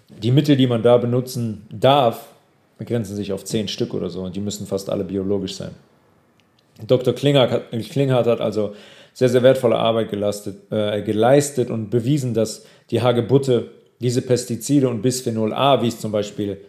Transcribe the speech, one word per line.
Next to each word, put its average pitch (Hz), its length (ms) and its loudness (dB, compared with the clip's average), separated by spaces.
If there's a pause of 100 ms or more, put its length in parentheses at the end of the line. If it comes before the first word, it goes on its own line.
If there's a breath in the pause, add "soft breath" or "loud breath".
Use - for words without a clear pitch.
(220)
die 110 100 0
Mittel, 143 260 4
die 127 100 4
man 117 160 0
da 120 140 8
benutzen 120 720 -4
darf, 127 580 2 (500)
begrenzen 107 380 -6
sich 101 180 -6
auf 98 120 -8
zehn 107 220 -4
Stück - 260 -6
oder 92 160 -4
so 87 120 -10
und 92 140 -8
die 98 60 -8
müssen 101 260 -8
fast 95 220 -6
alle 101 140 -2
biologisch 95 520 -4
sein. 90 160 -10 (1120)
Doktor 123 280 4
Klinghardt 139 380 4
hat, - 200 -4
Klinghardt 123 560 0
hat 117 140 2
also 104 320 -2 (400 loud breath)
sehr, 127 160 2
sehr 120 140 2
wertvolle 123 340 4
Arbeit 113 320 0
gelastet, 101 600 -6
äh, 107 300 -2
geleistet 120 680 2
und 113 200 -6
bewiesen, 127 440 0
dass 110 320 -2 (240 soft breath)
die 113 120 0
Hagebutte 120 680 2 (320)
diese 123 200 0
Pestizide 123 680 0
und 117 120 -6
Bisphenol 113 520 -2
A, 131 280 2
wie 120 60 0
es 113 120 -6
zum 107 120 -8
Beispiel 101 460 -4 (120)